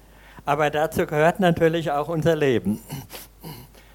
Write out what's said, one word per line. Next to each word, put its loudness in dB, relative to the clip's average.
Aber 0
dazu 0
gehört 2
natürlich 2
auch -2
unser 0
Leben. 0